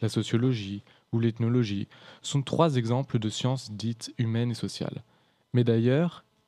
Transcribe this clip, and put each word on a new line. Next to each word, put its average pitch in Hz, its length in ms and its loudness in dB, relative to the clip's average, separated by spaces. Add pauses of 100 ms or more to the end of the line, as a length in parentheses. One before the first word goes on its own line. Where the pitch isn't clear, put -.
la 110 80 0
sociologie 110 760 0 (300)
ou 117 80 0
l'ethnologie, 113 680 0 (340)
sont 139 200 -2
trois 151 340 2
exemples 123 420 0
de 110 100 -2
sciences 127 420 -4
dites 113 480 -8
humaines 117 320 0
et 113 40 -4
sociales. - 500 -8 (480)
Mais 123 120 4
d'ailleurs, 120 600 2 (240)